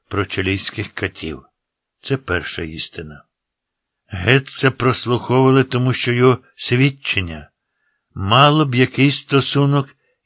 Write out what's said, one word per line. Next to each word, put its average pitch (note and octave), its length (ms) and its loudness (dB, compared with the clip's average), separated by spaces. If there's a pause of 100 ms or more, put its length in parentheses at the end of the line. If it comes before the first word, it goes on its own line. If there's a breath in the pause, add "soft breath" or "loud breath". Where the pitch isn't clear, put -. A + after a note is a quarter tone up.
про G2 180 -4
чилійських G2 680 -4
катів. D#2+ 500 -8 (580)
Це - 160 -4
перша F2+ 460 -6
істина. D#2 640 -12 (840)
Гетца C3 640 0
прослуховували, B2+ 920 2
тому B2+ 280 0
що A#2+ 200 -4
його B2 260 4 (180 soft breath)
свідчення G2+ 920 -2 (640)
мало C#3 500 4
б C3 100 -2
якийсь C3 460 2
стосунок C#3 760 0 (300)